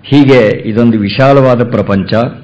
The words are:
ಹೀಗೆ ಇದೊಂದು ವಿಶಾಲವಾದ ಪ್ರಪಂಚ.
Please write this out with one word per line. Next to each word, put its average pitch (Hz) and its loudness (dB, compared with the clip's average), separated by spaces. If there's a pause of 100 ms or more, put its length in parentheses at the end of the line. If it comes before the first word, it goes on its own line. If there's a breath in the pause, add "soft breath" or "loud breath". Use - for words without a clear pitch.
ಹೀಗೆ 131 2
ಇದೊಂದು 113 0
ವಿಶಾಲವಾದ 123 0
ಪ್ರಪಂಚ. 98 -2 (300)